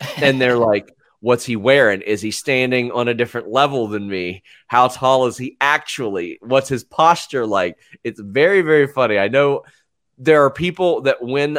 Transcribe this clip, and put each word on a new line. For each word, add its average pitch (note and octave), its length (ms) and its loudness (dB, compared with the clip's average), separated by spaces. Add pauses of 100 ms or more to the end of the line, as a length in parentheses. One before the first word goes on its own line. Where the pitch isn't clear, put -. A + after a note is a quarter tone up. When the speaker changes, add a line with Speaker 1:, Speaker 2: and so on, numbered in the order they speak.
(160)
Speaker 1:
And C3+ 240 0
they're B2 180 2
Speaker 2:
<laughs> - 0 -
Speaker 1:
like, G#2 340 0 (280)
"What's A#2+ 240 0
he B2 100 -6
wearing? A2 460 2
Is G2+ 200 -4
he G#2+ 120 -6
standing B2+ 580 -2
on A#2+ 160 -2
a A#2+ 80 0
different A#2 340 -6
level C3+ 380 0
than G2+ 220 -6
me? F#2 340 -8 (240)
How B2 220 2
tall C3 380 0
is A2+ 120 -6
he B2+ 220 -12
actually? A2 840 -4
What's C3 260 0
his B2+ 160 -4
posture D#3+ 640 0
like?" F#2+ 320 -2 (240)
It's A#2 180 -10
very, D3 420 2
very D3+ 260 2
funny. A#2 300 0
I G2+ 100 2
know C#3 340 0 (560)
there D3 260 4
are C3+ 60 2
people E3+ 520 -2
that C3+ 200 0
when C#3+ 360 -4